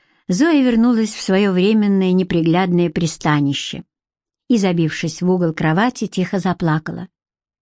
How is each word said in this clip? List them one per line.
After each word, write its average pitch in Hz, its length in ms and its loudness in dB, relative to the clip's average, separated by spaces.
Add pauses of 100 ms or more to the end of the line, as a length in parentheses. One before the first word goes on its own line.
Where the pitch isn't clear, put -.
(280)
Зоя 277 340 2
вернулась 226 500 2
в - 80 -14
свое 196 320 2
временное 196 600 2
неприглядное 175 760 0
пристанище 147 920 -2 (640)
и, 247 80 2
забившись 170 640 -2
в 180 100 0
угол 175 220 0
кровати, 175 540 -2
тихо 185 320 -4
заплакала. 170 680 -4 (540)